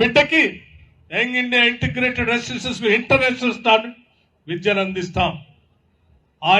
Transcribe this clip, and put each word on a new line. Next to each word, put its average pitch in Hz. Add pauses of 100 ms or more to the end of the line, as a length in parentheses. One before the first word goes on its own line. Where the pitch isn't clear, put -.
బిడ్డకి 294 (720)
యంగ్ 247
ఇండియా 247
ఇంటిగ్రేటెడ్ 247
రెసిడెన్సెస్ 240 (200)
ఇంటర్నేషనల్ 254
స్టాండర్డ్ 226 (540)
విద్యను 196
అందిస్తాం. 185 (1120)
ఆ 165